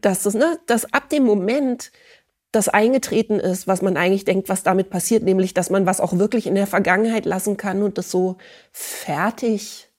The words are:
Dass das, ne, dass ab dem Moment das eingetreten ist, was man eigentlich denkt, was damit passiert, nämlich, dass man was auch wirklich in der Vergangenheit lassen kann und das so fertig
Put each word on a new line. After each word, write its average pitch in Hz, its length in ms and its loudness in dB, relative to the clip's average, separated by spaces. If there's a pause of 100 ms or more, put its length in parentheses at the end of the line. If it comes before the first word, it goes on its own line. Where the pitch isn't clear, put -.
Dass 190 220 0
das, 202 120 0
ne, 311 320 2
dass 233 260 0
ab 285 180 -2
dem 294 140 2
Moment 240 680 0 (600)
das 208 160 2
eingetreten 220 720 2
ist, 185 260 -2
was 190 160 0
man 190 140 0
eigentlich 190 280 2
denkt, 190 240 0
was 190 140 -2
damit 190 280 2
passiert, 214 340 0
nämlich, 190 300 2
dass 180 160 0
man 190 160 2
was 185 140 0
auch 175 180 0
wirklich 208 280 0
in 185 80 0
der 202 140 2
Vergangenheit 208 580 0
lassen 190 300 -2
kann 196 260 -4
und 202 160 -2
das 180 120 -8
so 185 260 0 (360)
fertig - 1160 -6 (100)